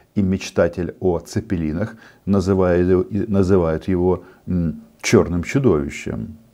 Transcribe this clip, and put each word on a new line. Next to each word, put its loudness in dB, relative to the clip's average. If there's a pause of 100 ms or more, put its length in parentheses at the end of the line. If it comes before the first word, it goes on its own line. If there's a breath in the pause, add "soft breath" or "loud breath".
(160 soft breath)
и 0
мечтатель -2
о 0
цепелинах -6 (300 soft breath)
называет 2
его, 4 (220)
называет 0
его, 0 (240 loud breath)
м, -2 (200)
чёрным 2
чудовищем. -2 (160)